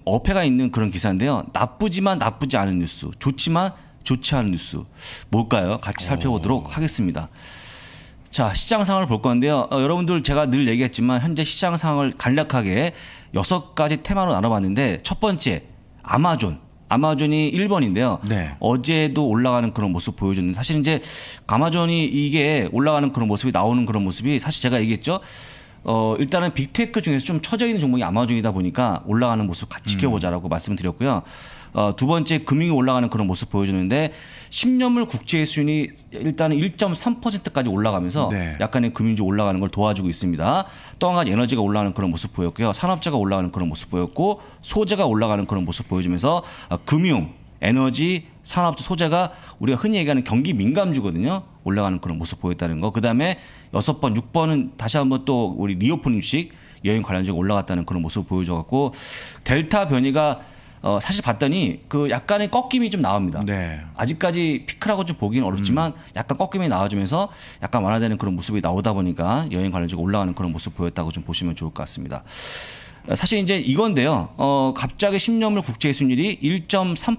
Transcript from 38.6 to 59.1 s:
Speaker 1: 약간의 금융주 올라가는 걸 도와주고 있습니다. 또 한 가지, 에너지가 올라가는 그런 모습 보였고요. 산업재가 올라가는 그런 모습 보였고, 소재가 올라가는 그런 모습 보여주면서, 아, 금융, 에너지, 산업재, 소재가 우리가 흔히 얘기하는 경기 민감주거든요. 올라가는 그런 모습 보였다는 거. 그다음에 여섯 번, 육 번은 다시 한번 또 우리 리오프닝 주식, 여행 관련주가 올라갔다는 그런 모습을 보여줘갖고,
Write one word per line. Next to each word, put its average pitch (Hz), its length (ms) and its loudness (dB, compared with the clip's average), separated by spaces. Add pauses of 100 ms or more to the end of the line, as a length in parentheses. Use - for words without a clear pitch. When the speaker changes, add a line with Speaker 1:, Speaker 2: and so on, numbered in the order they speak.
Speaker 1:
약간의 113 320 0
금융주 107 320 2
올라가는 98 340 2
걸 98 120 0
도와주고 101 400 2
있습니다. 90 560 0 (320)
또 180 100 2
한 180 80 2
가지, 165 160 2
에너지가 123 300 2
올라가는 101 320 2
그런 95 160 0
모습 82 240 -4
보였고요. 95 400 0
산업재가 170 420 0
올라가는 98 340 2
그런 87 200 -2
모습 80 200 -8
보였고, 92 520 0 (180)
소재가 202 460 0
올라가는 107 400 2
그런 95 180 0
모습 87 240 -4
보여주면서, 90 540 0 (260)
아, 87 80 -2
금융, 151 560 2 (300)
에너지, 135 640 2 (160)
산업재, 175 420 -2
소재가 170 480 0 (260)
우리가 123 220 2
흔히 214 160 2
얘기하는 143 280 2
경기 131 280 2
민감주거든요. 131 920 0 (200)
올라가는 95 360 0
그런 82 180 -4
모습 - 240 -6
보였다는 85 380 -2
거. 90 100 0
그다음에 117 480 0 (340)
여섯 156 260 0
번, 120 160 0
육 117 200 -4
번은 160 420 0
다시 113 220 -2
한번 131 260 2
또 117 320 0
우리 98 200 -2
리오프닝 123 440 0
주식, 160 300 -2 (340)
여행 107 160 2
관련주가 92 380 -2
올라갔다는 92 480 0
그런 87 160 -2
모습을 82 240 -4
보여줘갖고, 90 640 -2 (520)